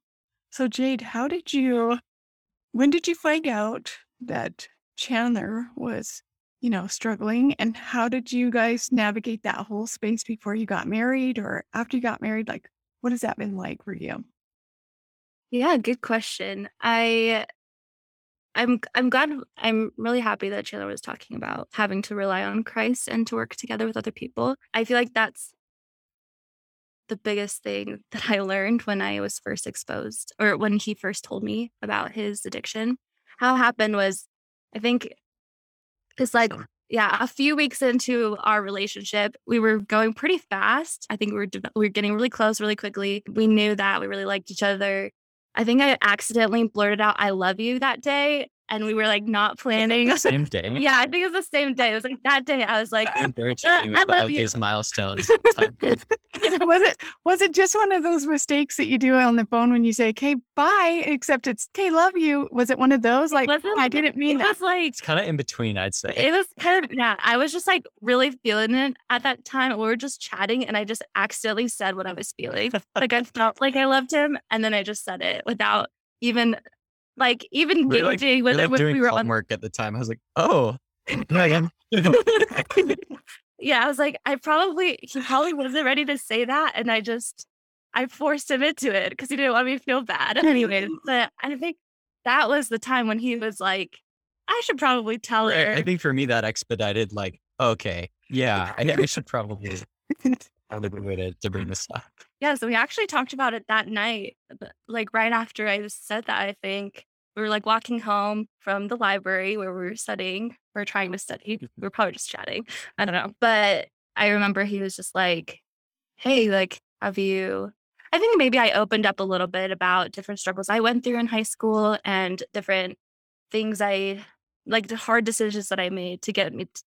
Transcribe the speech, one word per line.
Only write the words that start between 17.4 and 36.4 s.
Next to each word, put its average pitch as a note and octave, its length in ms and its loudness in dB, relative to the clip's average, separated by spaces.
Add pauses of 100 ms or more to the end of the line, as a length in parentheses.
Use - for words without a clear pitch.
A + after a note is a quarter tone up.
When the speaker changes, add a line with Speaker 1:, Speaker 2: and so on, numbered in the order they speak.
Speaker 2:
I'm, A#3+ 240 2 (160)
I'm B3+ 140 2
glad, D4 220 2 (260)
I'm A3 400 0
really A#3 220 -2
happy G#3 300 -2
that G3+ 160 -6
Chandler G3+ 220 -10
was - 140 -8
talking - 360 -14
about - 360 -8
having G3+ 300 -2
to G#3+ 120 -8
rely G3 280 -2
on G3+ 200 -2
Christ A#3 440 -2
and A3+ 200 -2
to - 80 -6
work A3+ 200 -4
together A3+ 300 -6
with A3 120 -6
other G#3+ 140 -6
people. B3 440 -4 (180)
I A3+ 100 0
feel A#3+ 140 2
like A#3+ 160 0
that's - 400 -4 (1500)
the G#3+ 100 -8
biggest G#3 460 -6
thing G#3 440 -8
<laughs> - 40 -20
that A3+ 180 -8
I G#3 100 2
learned G3 440 -2
when G3 180 -2
I G3+ 180 -4
was G3+ 200 -6
first - 280 -8
exposed, - 720 -10
or G#3 180 2
when G#3 200 0
he G#3 160 -4
first G3+ 300 -8
told G3 200 -8
me A3 280 -6 (100)
about G#3 300 -4
his G#3 340 -8
addiction. A3 520 -6 (400)
How B3+ 180 2
it B3+ 40 2
happened A#3 360 2
was, G3 320 0 (480)
I A3 40 -8
think A#3+ 300 0 (1080)
it's B3+ 160 0
like, A#3 200 4